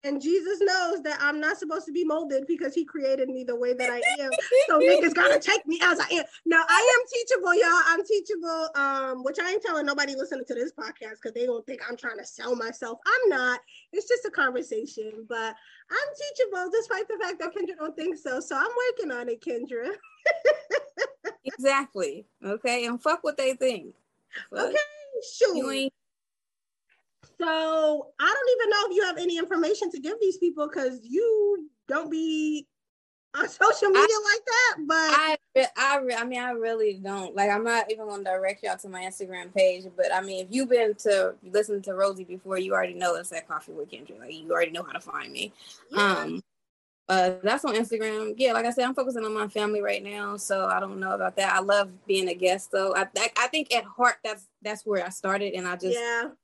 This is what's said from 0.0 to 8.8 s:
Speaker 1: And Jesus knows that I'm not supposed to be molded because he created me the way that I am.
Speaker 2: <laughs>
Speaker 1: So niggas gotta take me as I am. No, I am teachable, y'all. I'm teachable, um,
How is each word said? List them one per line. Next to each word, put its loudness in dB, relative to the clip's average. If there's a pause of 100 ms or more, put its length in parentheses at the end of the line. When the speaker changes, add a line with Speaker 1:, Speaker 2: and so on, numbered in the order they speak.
Speaker 1:
And -2
Jesus 0
knows 2
that -4
I'm 0
not 0
supposed -6
to -10
be 0
molded 0
because -2
he 0
created -2
me -6
the -4
way 0
that 0
I -4 (180)
am. -2
Speaker 2:
<laughs> -2 (280)
Speaker 1:
So 6
niggas 6
gotta 6
take 2
me -2
as 6
I 0
am. 0 (220)
No, 6
I 8
am 0
teachable, 2
y'all. 6
I'm 2
teachable, -2
um, -2